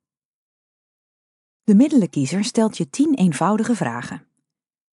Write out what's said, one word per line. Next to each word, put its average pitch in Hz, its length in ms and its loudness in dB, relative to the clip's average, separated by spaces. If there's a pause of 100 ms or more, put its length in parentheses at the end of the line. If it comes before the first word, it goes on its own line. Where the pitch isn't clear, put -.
(1600)
De 208 120 4
middelenkiezer 196 680 2
stelt - 340 -2
je 156 120 -6
tien 294 240 0
eenvoudige 202 600 0
vragen. 120 520 -8 (640)